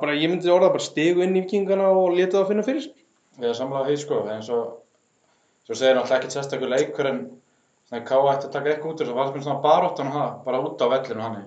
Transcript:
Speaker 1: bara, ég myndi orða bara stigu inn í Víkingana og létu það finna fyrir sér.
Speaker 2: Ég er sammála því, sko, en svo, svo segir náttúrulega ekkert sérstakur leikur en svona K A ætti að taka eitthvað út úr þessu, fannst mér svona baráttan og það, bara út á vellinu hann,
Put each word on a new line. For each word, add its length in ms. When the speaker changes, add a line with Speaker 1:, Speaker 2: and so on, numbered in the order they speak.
Speaker 1:
bara, 160
ég 100
myndi 240
orða 220
bara 80
stigu 420
inn 140
í 80
Víkingana 480
og 240
létu 180
það 140
finna 160
fyrir 180
sér. 200
Speaker 2:
Ég 140
er 40
sammála 300
því, 160
sko, 160
en 100
svo, 120
svo 140
segir 180
náttúrulega 220
ekkert 180
sérstakur 380
leikur 380
en 80
svona 180
K 100
A 140
ætti 160
að 80
taka 160
eitthvað 180
út 140
úr 20
þessu, 140
fannst 160
mér 80
svona 180
baráttan 480
og 60
það, 160
bara 180
út 160
á 120
vellinu 320
hann, 100